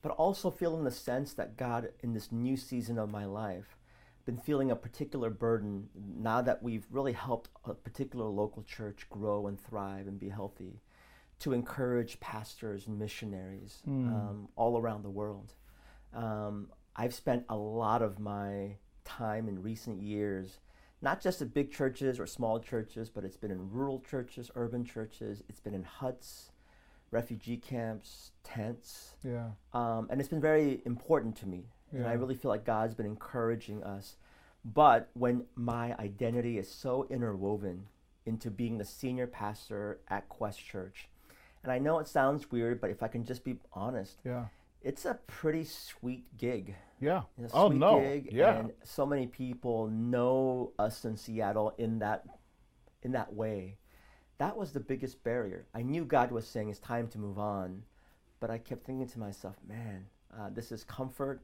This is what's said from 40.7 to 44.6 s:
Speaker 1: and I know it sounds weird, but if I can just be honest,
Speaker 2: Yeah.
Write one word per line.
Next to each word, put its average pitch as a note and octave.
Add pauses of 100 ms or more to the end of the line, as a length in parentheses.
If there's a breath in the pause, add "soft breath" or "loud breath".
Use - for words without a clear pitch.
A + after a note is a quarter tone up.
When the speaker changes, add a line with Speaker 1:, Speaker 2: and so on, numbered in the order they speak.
Speaker 1:
and B2+
I B2+
know D3+
it A#2+
sounds C#3+
weird, A#2
but G2
if G#2+
I A2+
can A#2
just B2
be B2 (140)
honest, G2+
Speaker 2:
Yeah. B2 (340 soft breath)